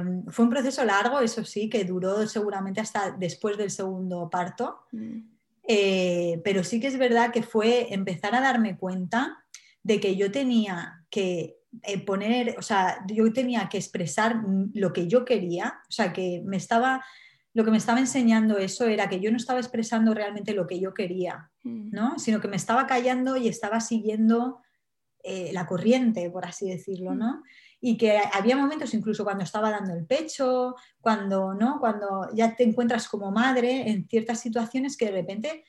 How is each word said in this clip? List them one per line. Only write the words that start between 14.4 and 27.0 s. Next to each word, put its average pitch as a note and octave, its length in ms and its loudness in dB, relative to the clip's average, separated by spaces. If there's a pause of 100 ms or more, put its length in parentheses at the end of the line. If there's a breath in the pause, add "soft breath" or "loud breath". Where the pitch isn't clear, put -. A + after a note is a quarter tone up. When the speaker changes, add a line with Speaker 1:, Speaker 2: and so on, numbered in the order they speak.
Speaker 1:
lo F#3+ 200 0
que F3 140 -2
yo A#3+ 180 4
quería, F#3+ 640 -2
o - 40 -20
sea, F#3+ 220 -2
que F3+ 320 -4
me G3 120 -2
estaba, B3+ 460 2 (500 loud breath)
lo A3+ 120 4
que A3 60 4
me A3 60 8
estaba A#3 220 2
enseñando A3+ 580 4
eso G3 300 0
era G#3 220 2
que F#3 100 -2
yo G3+ 120 0
no A#3+ 60 2
estaba B3 220 -2
expresando A3+ 540 2
realmente G#3 400 -4
lo F#3+ 120 0
que F3+ 140 -6
yo F#3+ 140 -4
quería, F3+ 580 -6 (120)
Speaker 2:
Mm. A#2 280 -10
Speaker 1:
¿no? A3+ 280 -2
Sino A3 200 0
que - 80 -4
me G3+ 80 -6
estaba B3 320 2
callando B3+ 500 0
y A#3+ 120 0
estaba G#3 320 -2
siguiendo, A3 800 2 (640 soft breath)
eh, F#3 280 -6
la F3+ 160 -4
corriente, A3 640 2
por F3+ 160 -8
así F3+ 240 -6
decirlo, F#3 440 -6